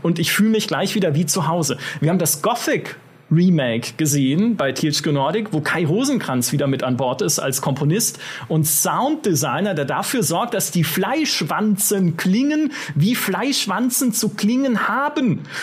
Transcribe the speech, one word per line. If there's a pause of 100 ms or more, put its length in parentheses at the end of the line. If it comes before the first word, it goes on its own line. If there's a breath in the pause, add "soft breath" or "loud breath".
und
ich
fühle
mich
gleich
wieder
wie
zu
Hause. (240 loud breath)
Wir
haben
das
Gothic (380)
Remake
gesehen
bei
T
H
Q
Nordic,
wo
Kai
Rosenkranz
wieder
mit
an
Bord
ist
als
Komponist (300 loud breath)
und
Sounddesigner,
der
dafür
sorgt,
dass
die
Fleischwanzen
klingen, (220 loud breath)
wie
Fleischwanzen
zu
klingen
haben. (180 loud breath)